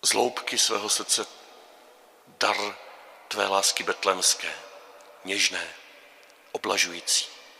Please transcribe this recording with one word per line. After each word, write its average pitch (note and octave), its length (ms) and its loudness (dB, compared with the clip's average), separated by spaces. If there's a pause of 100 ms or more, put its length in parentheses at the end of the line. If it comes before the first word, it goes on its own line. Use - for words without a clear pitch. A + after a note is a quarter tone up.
z - 100 2
hloubky A#2+ 460 0
svého G#2 300 2
srdce - 380 0 (1000)
dar G#2 500 0 (520)
tvé G#2 180 0
lásky G2 360 2
betlémské, F#2 720 0 (720)
něžné, F#2 500 0 (800)
oblažující. F2+ 760 0 (320)